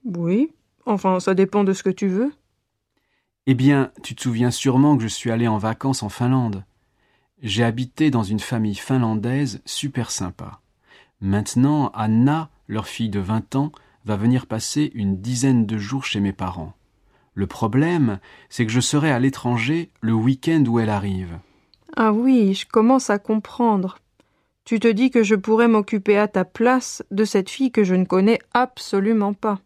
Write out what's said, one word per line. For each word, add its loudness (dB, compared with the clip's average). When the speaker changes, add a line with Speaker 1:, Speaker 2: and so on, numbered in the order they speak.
Speaker 1:
Oui. -2
Enfin, 0
ça 0
dépend 2
de 2
ce -6
que 0
tu -2
veux. 0
Speaker 2:
Eh 4
bien, 4
tu -12
te -18
souviens 0
sûrement 2
que -2
je -2
suis -6
allé 0
en 0
vacances -4
en -6
Finlande. -2
J'ai -2
habité -2
dans 0
une -4
famille -4
finlandaise -2
super -8
sympa. -10
Maintenant, 0
Anna, 0
leur -6
fille -6
de -4
vingt -4
ans, -2
va -2
venir 2
passer -4
une -2
dizaine 2
de -4
jours -6
chez -4
mes 0
parents. -8
Le -4
problème, 0
c'est -2
que -4
je 2
serai 0
à 2
l'étranger -2
le 0
week-end 2
où 2
elle 0
arrive. -4
Speaker 1:
Ah 2
oui, 4
je -6
commence 2
à 2
comprendre. -2
Tu -2
te 2
dis 4
que 4
je 2
pourrais 2
m'occuper 2
à 2
ta 0
place 0
de 0
cette 0
fille -2
que 4
je 2
ne 4
connais 2
absolument 0
pas. -4